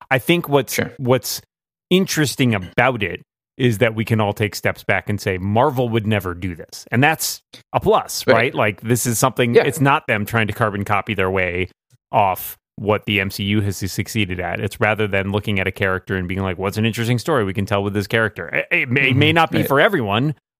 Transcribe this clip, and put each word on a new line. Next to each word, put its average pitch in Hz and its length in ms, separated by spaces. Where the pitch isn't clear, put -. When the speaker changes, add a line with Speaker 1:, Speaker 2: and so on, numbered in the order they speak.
Speaker 1:
I 131 80
think 170 280
what's, 143 260
Speaker 2:
Sure. - 240
Speaker 1:
what's 127 440
interesting 147 640
about 117 480
it 85 200
is 117 220
that 113 160
we 110 100
can 110 160
all 104 120
take 104 200
steps - 300
back 98 260
and 101 100
say, 95 200
"Marvel 120 500
would 110 160
never 92 300
do 87 200
this." - 360
And 123 120
that's - 380
a 127 60
plus, - 480
Speaker 2:
Right. 131 80
Speaker 1:
right? 127 200
Like, 107 260
this 117 260
is 117 100
something, 120 380
Speaker 2:
Yeah. 196 100
Speaker 1:
it's 143 160
not 139 260
them 104 180
trying 110 220
to 117 60
carbon 101 320
copy 101 300
their 92 160
way 90 380
off 98 440
what 101 300
the 104 140
M 95 120
C 104 140
U 104 160
has 101 160
succeeded 92 600
at. 87 200
It's 104 200
rather 107 280
than 98 240
looking 101 280
at 92 80
a 95 40
character 95 460
and 90 100
being 92 140
like, 92 180
"What's 101 180
an 110 80
interesting 117 320
story 127 280
we 95 80
can 98 120
tell 101 180
with 101 100
this 101 140
character?" 107 420
It, - 220
it 160 180
may, 131 200
it 123 60
may 147 140
Speaker 3:
Mm-hmm. 160 60
Speaker 1:
not 165 160
be - 80
Speaker 2:
Right. - 80
Speaker 1:
for 139 120
everyone, 143 560